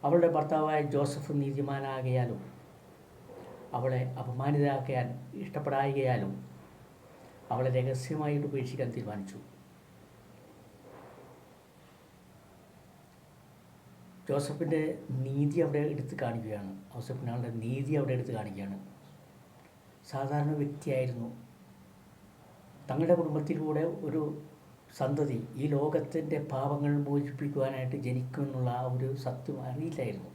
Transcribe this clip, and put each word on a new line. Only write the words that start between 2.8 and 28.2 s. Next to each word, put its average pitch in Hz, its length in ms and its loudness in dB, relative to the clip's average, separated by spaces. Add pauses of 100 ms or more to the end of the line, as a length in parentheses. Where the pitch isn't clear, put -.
അവളെ 127 220 2 (220)
അപമാനിതയാക്കാൻ 131 840 2 (360)
ഇഷ്ടപ്പെടായികയാലും 139 920 2 (1200)
അവളെ 127 240 4
രഹസ്യമായിട്ട് 143 720 0
ഉപേക്ഷിക്കാൻ 127 460 -2
തീരുമാനിച്ചു. 104 420 -6 (4000)
ജോസഫിൻ്റെ 147 540 0 (440)
നീതി 143 400 2
അവിടെ 147 180 2 (100)
എടുത്ത് 131 280 -4
കാണിക്കുകയാണ്. 107 500 -4 (220)
ജോസഫിനാളുടെ 120 580 -4 (140)
നീതി 139 340 0
അവിടെ 127 180 2
എടുത്ത് - 200 -2
കാണിക്കുകയാണ്. 98 420 -6 (1300)
സാധാരണ 147 500 2
വ്യക്തിയായിരുന്നു. 127 680 -2 (1600)
തങ്ങളുടെ 165 300 6
കുടുംബത്തിലൂടെ 151 640 0 (240)
ഒരു 151 160 0 (720)
സന്തതി 143 380 0 (240)
ഈ 139 120 -2
ലോകത്തിൻ്റെ 151 680 2 (120)
പാപങ്ങൾ 143 420 2 (140)
മോചിപ്പിക്കുവാനായിട്ട് 135 1000 0
ജനിക്കുമെന്നുള്ള 127 640 0 (120)